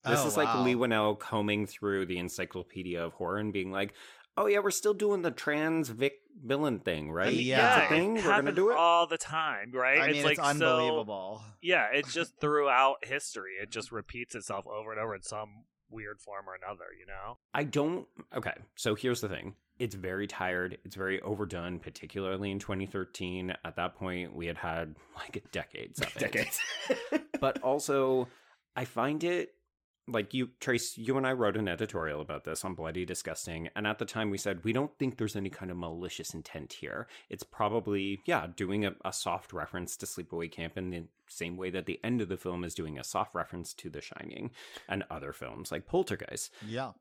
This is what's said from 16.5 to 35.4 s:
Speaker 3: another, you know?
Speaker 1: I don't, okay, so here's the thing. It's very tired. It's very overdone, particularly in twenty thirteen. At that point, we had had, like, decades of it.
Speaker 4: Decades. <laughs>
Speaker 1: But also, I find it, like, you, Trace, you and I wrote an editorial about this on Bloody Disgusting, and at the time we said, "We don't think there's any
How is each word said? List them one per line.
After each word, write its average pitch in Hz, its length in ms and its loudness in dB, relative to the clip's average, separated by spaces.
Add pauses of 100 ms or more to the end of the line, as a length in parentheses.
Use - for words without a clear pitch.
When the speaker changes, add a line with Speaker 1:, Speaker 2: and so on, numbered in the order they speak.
Speaker 3:
another, 92 300 -10 (140)
you 90 60 -20
know? 98 320 -10 (160)
Speaker 1:
I 143 120 -2
don't, 151 420 -2 (280)
okay, - 200 -4 (200)
so 107 200 0
here's 123 260 -2
the 104 80 -4
thing. 92 260 -8 (240)
It's 107 160 -4
very 95 320 -2
tired. 90 560 -2
It's - 120 -16
very 95 260 0
overdone, 90 580 -4
particularly 95 720 -4
in 98 80 -2
twenty 95 280 -4
thirteen. 92 760 -4
At 82 140 -8
that 90 180 -2
point, 90 400 -6
we 85 120 -4
had 85 100 -4
had, 82 380 -4 (200)
like, - 260 -10 (120)
decades - 480 -6
of - 60 -2 (100)
it. - 20 -6
Speaker 4:
Decades. - 400 0 (400)
<laughs> - 400 -4
Speaker 1:
But 135 220 2
also, 131 680 4 (480)
I 123 100 -2
find 147 380 0
it, 175 300 0 (540)
like, 107 260 0
you, 127 260 0
Trace, - 380 0
you 123 200 2
and 135 80 2
I 131 80 4
wrote 113 240 4
an 107 100 2
editorial 80 540 -2
about 76 220 -6
this 78 200 -4
on 92 120 -4
Bloody 82 300 -4
Disgusting, 82 680 -6
and 104 120 0
at 107 120 0
the 117 60 0
time 107 240 -2
we 98 80 -2
said, 92 260 -2
"We 110 100 0
don't 139 260 0
think - 180 0
there's 107 180 -2
any 98 140 -2